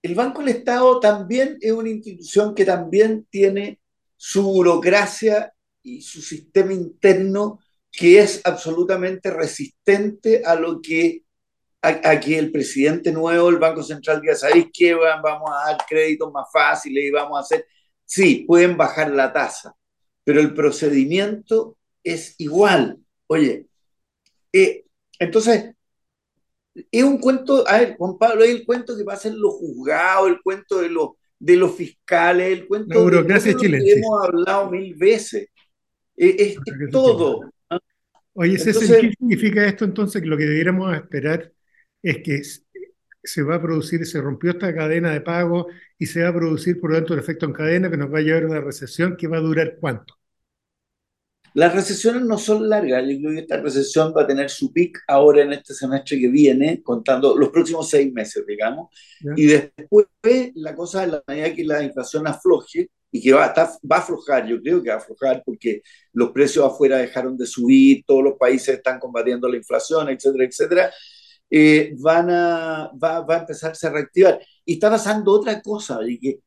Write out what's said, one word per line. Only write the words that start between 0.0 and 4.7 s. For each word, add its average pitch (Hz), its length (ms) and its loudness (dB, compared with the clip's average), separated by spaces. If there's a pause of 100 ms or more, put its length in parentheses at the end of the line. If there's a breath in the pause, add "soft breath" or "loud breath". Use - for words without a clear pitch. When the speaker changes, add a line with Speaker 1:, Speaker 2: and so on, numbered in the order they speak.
Speaker 1:
El 175 140 -8
Banco 262 260 -4
del 254 160 -2
Estado 247 420 2
también 214 600 0
es 220 120 -2
una 226 180 -4
institución 208 640 -4
que 208 100 2
también 190 640 0
tiene 196 520 -2 (360)
su - 260 -4
burocracia 196 1080 0 (300)